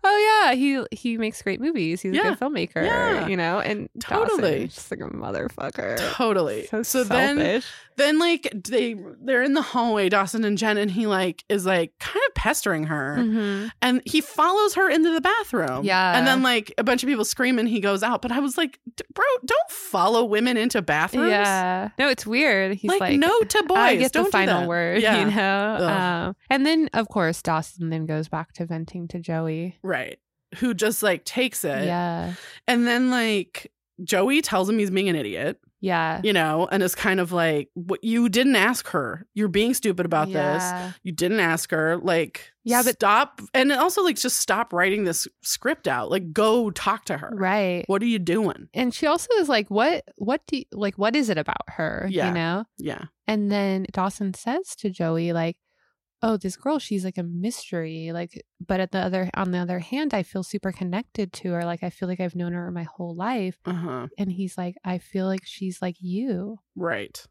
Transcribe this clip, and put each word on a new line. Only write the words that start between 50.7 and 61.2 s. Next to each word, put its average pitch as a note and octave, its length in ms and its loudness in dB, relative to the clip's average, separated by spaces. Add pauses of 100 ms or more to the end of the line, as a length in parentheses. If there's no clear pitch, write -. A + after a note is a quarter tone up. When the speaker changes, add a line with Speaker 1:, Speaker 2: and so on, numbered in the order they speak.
Speaker 1:
like, G3+ 260 -4
what A3 180 2
is B3+ 140 2
it E3 80 0
about - 300 -2
her?" - 420 -4
Speaker 2:
Yeah. F3+ 180 0
Speaker 1:
You F3 60 -2
know? E3+ 300 -2 (120)
Speaker 2:
Yeah. - 280 -8 (220)
Speaker 1:
And G#3 240 0
then G3 400 0
Dawson G3 440 -4
says D#4 460 -6
to G#3 100 -2
Joey, E3+ 420 -2
like, E3 240 -2 (640)
"Oh, A3 140 2
this F#3 200 -6
girl, D4 220 -2
she's, G3+ 240 -4
like, F#3 140 -6
a F3+ 60 -4
mystery. E3+ 880 -6
Like, E3+ 300 -8 (240)
but F#3+ 120 0
at F#3 140 -2
the G3 60 -2
other, F#3 340 0
on F#3 200 -2
the F3+ 60 0
other F3+ 200 -2
hand, C4+ 340 -4
I G3+ 100 0
feel F#3 200 -6
super G3 280 -6
connected F#3 600 -6